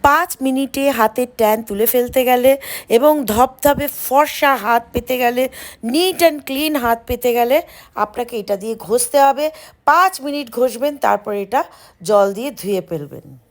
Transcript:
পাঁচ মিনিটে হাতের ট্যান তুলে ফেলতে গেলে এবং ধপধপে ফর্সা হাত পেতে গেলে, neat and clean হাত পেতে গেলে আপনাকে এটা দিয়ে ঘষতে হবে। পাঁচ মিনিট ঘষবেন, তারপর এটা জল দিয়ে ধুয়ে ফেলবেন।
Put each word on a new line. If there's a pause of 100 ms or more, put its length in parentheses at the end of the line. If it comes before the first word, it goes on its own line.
পাঁচ
মিনিটে
হাতের (100)
ট্যান
তুলে
ফেলতে
গেলে (320)
এবং
ধপধপে
ফর্সা
হাত (100)
পেতে
গেলে, (360)
neat
and (100)
clean
হাত
পেতে
গেলে (340)
আপনাকে
এটা
দিয়ে
ঘষতে
হবে। (340)
পাঁচ
মিনিট
ঘষবেন,
তারপর
এটা (400)
জল
দিয়ে
ধুয়ে
ফেলবেন।